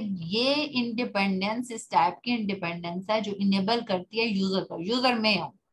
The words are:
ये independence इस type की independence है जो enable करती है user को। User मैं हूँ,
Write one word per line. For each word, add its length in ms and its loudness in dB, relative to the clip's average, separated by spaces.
ये 260 2
independence 1160 -2
इस 180 -12
type 340 4
की 100 0
independence 760 -4
है 120 2
जो 120 -4
enable 460 2
करती 400 -4
है 80 2
user 360 2
को। 160 -8
User 340 2
मैं 240 2
हूँ, 140 -6